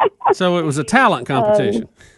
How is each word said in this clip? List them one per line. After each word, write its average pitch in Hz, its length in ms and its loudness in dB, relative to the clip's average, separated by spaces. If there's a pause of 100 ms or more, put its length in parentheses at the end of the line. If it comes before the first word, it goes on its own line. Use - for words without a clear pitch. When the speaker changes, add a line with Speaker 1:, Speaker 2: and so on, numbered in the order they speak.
(340)
Speaker 1:
So 180 240 0
it 170 60 -2
was 147 140 -2
a 151 60 -4
talent 202 460 2
Speaker 2:
Um, 135 140 0
Speaker 1:
competition. 214 440 0 (300)